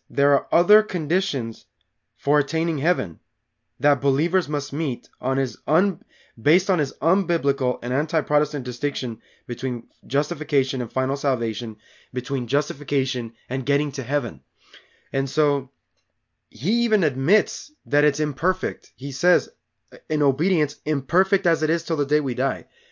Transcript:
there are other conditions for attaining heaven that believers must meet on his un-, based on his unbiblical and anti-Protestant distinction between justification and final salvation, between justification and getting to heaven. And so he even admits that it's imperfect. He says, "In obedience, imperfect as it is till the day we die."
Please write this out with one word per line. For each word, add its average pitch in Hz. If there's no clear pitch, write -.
there 139
are -
other 180
conditions 151
for 147
attaining 160
heaven 135
that 135
believers 151
must 143
meet 139
on 131
his 135
un-, 180
based 156
on 180
his 135
unbiblical 147
and 123
anti-Protestant 147
distinction 127
between 123
justification 143
and 117
final 131
salvation, 117
between 123
justification 135
and 131
getting 143
to 131
heaven. 120
And 135
so 143
he 226
even 214
admits 143
that 143
it's 147
imperfect. 147
He 139
says, 170
"In 156
obedience, 151
imperfect 180
as 160
it 156
is 170
till 160
the 143
day 147
we 135
die." 117